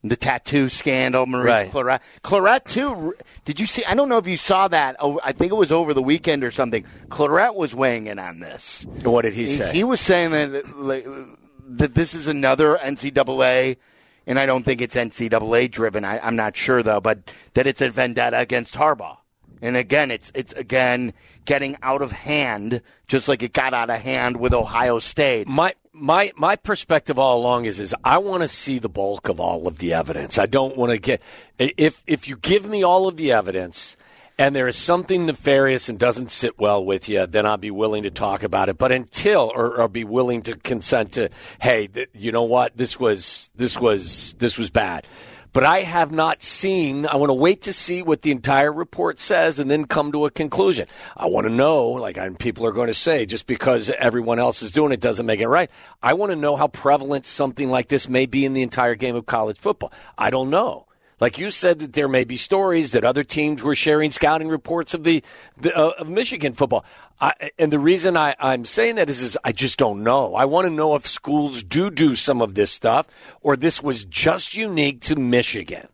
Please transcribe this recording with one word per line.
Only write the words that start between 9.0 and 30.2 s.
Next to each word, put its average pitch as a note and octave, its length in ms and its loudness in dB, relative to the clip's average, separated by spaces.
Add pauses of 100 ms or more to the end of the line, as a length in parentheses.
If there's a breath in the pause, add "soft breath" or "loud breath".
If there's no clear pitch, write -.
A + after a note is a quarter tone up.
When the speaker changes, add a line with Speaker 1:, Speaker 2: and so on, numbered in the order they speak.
Speaker 2:
What A#2+ 200 4
did A2 120 -2
he A#2 80 -4
Speaker 1:
He, A#2+ 60 -2
Speaker 2:
say? C3 240 -2
Speaker 1:
he F3 100 2
was B3 180 0
saying F3 300 2
that, C#3+ 460 -4
like, C3+ 280 -6 (680)
that B2+ 260 -2
this E3 180 0
is D#3 140 -8
another D3 500 4
N C#3+ 180 -4
C C#3 140 -6
double C3 320 0
A, B2+ 340 2 (520 soft breath)
and C3 100 0
I C3+ 80 2
don't C3 160 0
think B2 180 -2
it's B2 140 -4
N A#2+ 160 0
C A#2 180 -6
double A2 280 2
A B2 100 4
driven. A2 380 -2
I, G#2 160 -4
I'm A#2 160 -2
not G#2+ 200 -2
sure, B2 280 2
though, G#2+ 160 2
but G#2+ 180 0 (360 loud breath)
that C3 120 4
it's C3+ 140 -2
a C3+ 100 0
vendetta A#2+ 480 0
against A#2+ 380 -4
Harbaugh. B2+ 400 0 (440)
And B2 160 -4
again, B2+ 360 0
it's, - 240 -10
it's C3 160 -8
again B2 600 -2 (320 soft breath)
getting C#3 380 -2
out C3+ 180 -2
of C3 120 -4
hand, A#2+ 680 -4 (280 soft breath)
just C3 180 0
like C3 160 0
it A#2+ 100 -6
got C3 220 0
out A#2 160 -2
of A#2 80 -2
hand B2 380 -2
with A#2+ 180 0
Ohio A#2 460 0
State. B2 480 -2
Speaker 2:
My, D#3+ 260 0 (180)
my, E3 440 2
my E3 180 2
perspective D#3+ 640 -2
all B2+ 220 4
along A#2+ 240 2
is, G2+ 160 -4
is G2 120 -6 (120)
I C3+ 140 4
wanna F#3 280 -2
see - 320 -4
the A2+ 100 -6
bulk G2 400 -4
of F2 120 -2
all F2 260 -2
of E2 120 -6
the E2+ 160 -2
evidence. - 440 -2